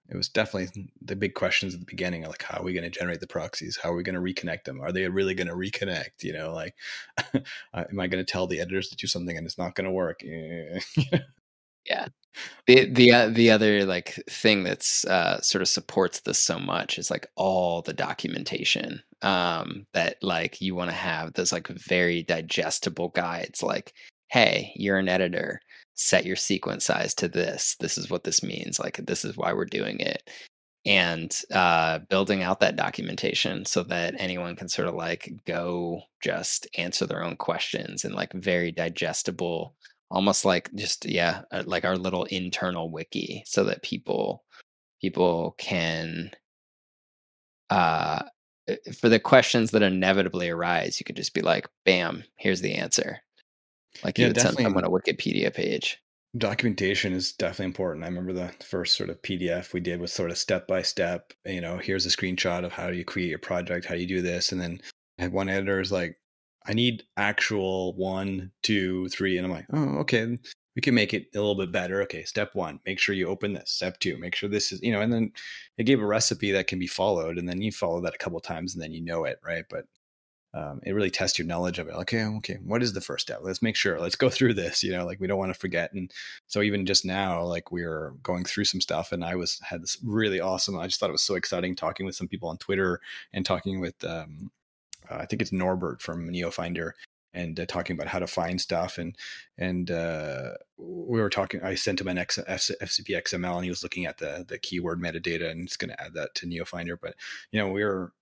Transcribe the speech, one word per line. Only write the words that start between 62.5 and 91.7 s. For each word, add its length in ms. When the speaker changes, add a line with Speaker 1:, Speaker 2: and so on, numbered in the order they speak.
Speaker 1:
of 80
how 160
you 160
create 260
your 100
project, 460
how 100
you 100
do 160
this. 300
And 80
then 200
I 40
had 100
one 160
editor 320
is 100
like, 300
I 80
need 300
actual 800
one, 560
two, 480
three. 280
And 80
I'm 60
like, 200
"Oh, 280
okay. 380
We 80
can 120
make 200
it 200
a 40
little 160
bit 180
better. 300
Okay, 220
step 300
one, 300
make 140
sure 160
you 140
open 260
this. 160
Step 300
two, 180
make 160
sure 140
this 240
is," 100
you 100
know, 80
and 120
then 200
it 60
gave 180
a 40
recipe 460
that 140
can 120
be 80
followed. 520
And 100
then 140
you 100
follow 300
that 120
a 40
couple 200
of 60
times 300
and 80
then 100
you 100
know 220
it, 200
right? 260
But, 160
um, 300
it 80
really 180
tests 280
your 80
knowledge 320
of 100
it. 40
Okay, 320
okay, 260
what 180
is 120
the 80
first 240
step? 160
Let's 200
make 140
sure, 240
let's 160
go 140
through 240
this, 280
you 100
know, 140
like, 140
we 60
don't 120
wanna 160
forget. 380
And 200
so 160
even 240
just 180
now, 400
like, 280
we 140
were 360
going 220
through 220
some 140
stuff 320
and 120
I 120
was, 240
had 220
this 220
really 360
awesome, 380
I 100
just 120
thought 100
it 20
was 100
so 140
exciting 400